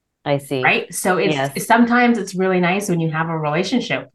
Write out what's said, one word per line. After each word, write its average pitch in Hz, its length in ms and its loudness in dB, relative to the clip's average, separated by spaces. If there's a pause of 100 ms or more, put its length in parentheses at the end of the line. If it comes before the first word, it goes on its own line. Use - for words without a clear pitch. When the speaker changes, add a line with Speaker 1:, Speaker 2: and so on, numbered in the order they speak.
(260)
Speaker 1:
I 143 140 2
see. 139 240 -4
Speaker 2:
Right? 202 280 0
So 185 260 -2
it's, 160 180 0
Speaker 1:
Yes. 139 320 -4
Speaker 2:
sometimes 240 500 4
it's 190 160 -6
really 185 260 2
nice 180 300 0
when 175 100 0
you 160 120 0
have 160 180 -2
a 160 80 -4
relationship 151 760 -2